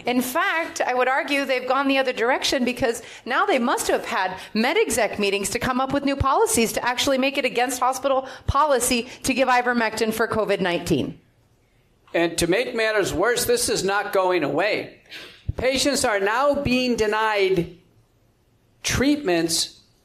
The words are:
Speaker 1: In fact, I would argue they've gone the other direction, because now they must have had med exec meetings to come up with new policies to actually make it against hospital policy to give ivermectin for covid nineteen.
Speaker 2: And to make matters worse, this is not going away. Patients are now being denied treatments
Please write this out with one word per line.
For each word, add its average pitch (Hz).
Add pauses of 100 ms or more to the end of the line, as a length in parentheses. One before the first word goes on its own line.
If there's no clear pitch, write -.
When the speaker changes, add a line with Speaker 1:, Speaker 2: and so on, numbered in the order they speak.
Speaker 1:
In 247
fact, 330
I -
would 247
argue 277
they've 254
gone 269
the 269
other 262
direction, 247
because 233 (220)
now 294
they 339
must 320
have 302
had 185 (180)
med 254
exec 247
meetings 202
to 240
come 254
up 262
with 285
new 277
policies 277
to -
actually 254
make 269
it 277
against 247
hospital 262 (200)
policy 254 (160)
to 262
give 247
ivermectin 226
for 226
covid 202
nineteen. 175 (960)
Speaker 2:
And 170
to 170
make 180
matters 214
worse, 208
this 240
is 185
not 196
going 180
away. 160 (560)
Patients 269
are 214
now 240
being 254
denied 208 (1080)
treatments 185 (260)